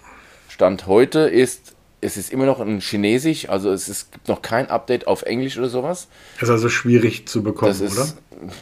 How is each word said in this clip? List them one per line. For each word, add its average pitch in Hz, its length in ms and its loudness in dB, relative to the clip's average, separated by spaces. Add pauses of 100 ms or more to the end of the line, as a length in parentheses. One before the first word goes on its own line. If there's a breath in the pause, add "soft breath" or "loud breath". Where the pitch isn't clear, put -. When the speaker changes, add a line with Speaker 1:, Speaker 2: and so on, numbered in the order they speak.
(480 loud breath)
Speaker 1:
Stand 92 380 0
heute 131 340 6
ist, 127 520 2 (280)
es 104 180 -6
ist - 140 -10
immer 131 120 0
noch 131 160 2
ein 104 200 -4
Chinesisch, 113 680 0
also 95 220 0
es 95 180 -2
ist, - 240 -12
gibt - 160 -10
noch - 140 -4
kein 120 260 -2
Update - 380 -2
auf - 160 0
Englisch 131 340 -4
oder 123 120 -2
sowas. 127 400 -6 (300 loud breath)
Speaker 2:
Ist 117 120 0
also 117 180 4
schwierig 120 580 2
zu 110 160 -4
bekommen, 107 280 2
Speaker 1:
Das 95 100 -2
ist, 101 180 -2
Speaker 2:
oder? 135 640 -8